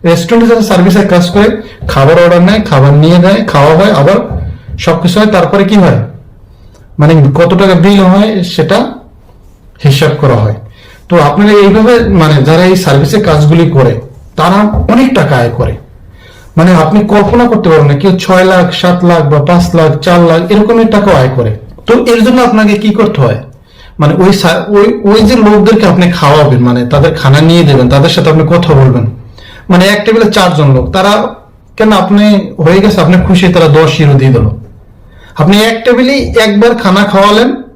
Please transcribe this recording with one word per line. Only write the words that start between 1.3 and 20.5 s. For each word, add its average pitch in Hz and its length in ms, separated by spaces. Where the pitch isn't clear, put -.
করে 208 160
খাবার 139 340
অর্ডার 175 200
নেয়, 202 180
খাবার 143 220
নিয়ে 160 260
দেয়, 196 260
খাওয়া 151 320
হয়, 202 160
আবার 160 240
সবকিছু 175 420
হয়। 214 160
তারপরে 190 280
কি 202 120
হয়, 147 220
মানে 151 140
কত 170 200
টাকা 190 200
বিল 196 260
হয় 196 420
সেটা 165 360
হিসাব 143 260
করা 127 160
হয়। 104 180
তো 180 120
আপনারা 202 320
এইভাবে, 214 560
মানে 156 340
যারা 165 220
এই 185 120
সার্ভিসের 156 480
কাজগুলি 151 460
করে 117 300
তারা 180 220
অনেক 254 220
টাকা 147 220
আয় 117 220
করে। 107 160
মানে 170 180
আপনি 208 260
কল্পনা 208 460
করতে 180 220
পারবেন 151 180
না, 143 80
কেউ 185 240
ছয় 185 260
লাখ, 180 280
সাত 180 320
লাখ 175 220
বা 147 120
পাঁচ 175 360
লাখ, 160 240
চার 175 220
লাখ, 165 200